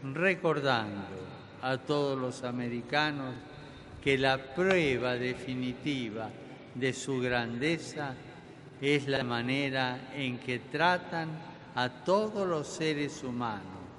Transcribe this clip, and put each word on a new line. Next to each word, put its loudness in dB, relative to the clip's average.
recordando 2
a 0
todos 2
los -4
americanos -2
que 6
la 4
prueba 4
definitiva -2
de 2
su -2
grandeza 0
es 4
la 2
manera 0
en -2
que -2
tratan 2
a 2
todos 2
los 0
seres 0
humanos -4